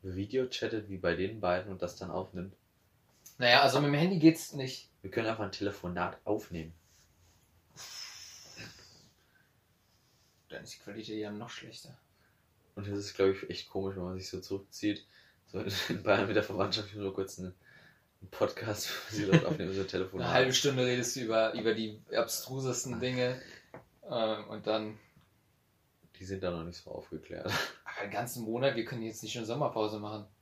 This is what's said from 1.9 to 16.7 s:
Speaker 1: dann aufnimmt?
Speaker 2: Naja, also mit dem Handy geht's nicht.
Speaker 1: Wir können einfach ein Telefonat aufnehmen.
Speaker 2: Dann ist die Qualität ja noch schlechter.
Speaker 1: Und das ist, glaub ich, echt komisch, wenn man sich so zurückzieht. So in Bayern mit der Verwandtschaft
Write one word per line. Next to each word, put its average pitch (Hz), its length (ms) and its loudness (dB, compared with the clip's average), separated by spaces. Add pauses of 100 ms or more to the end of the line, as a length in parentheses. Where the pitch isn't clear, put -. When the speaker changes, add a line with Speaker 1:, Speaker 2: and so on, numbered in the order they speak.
Speaker 1:
dann 92 140 -8
aufnimmt? 92 440 -6 (840)
Speaker 2:
Naja, 123 240 10
also 135 180 8
mit 147 80 4
dem 143 100 4
Handy 180 200 4
geht's 160 340 8
nicht. 131 380 -8 (100)
Speaker 1:
Wir 95 100 -10
können 110 180 0
einfach 113 160 -2
ein 95 80 -6
Telefonat 90 720 -4
aufnehmen. 82 500 -4 (3750)
Speaker 2:
Dann - 160 -12
ist - 100 -14
die - 60 -20
Qualität 107 400 -8
ja 104 100 -4
noch 107 200 -8
schlechter. - 460 -14 (760)
Speaker 1:
Und 101 140 -6
das 101 100 -2
ist, 101 160 -6
glaub 95 160 6
ich, - 200 -2
echt - 200 -8
komisch, 98 260 -2
wenn 92 80 -6
man 92 140 -6
sich 92 100 -10
so 92 120 -8
zurückzieht. 101 640 -4 (420)
So 92 160 -6 (260)
in 87 140 -2
Bayern 101 240 6
mit 104 100 2
der 104 80 6
Verwandtschaft 101 500 -2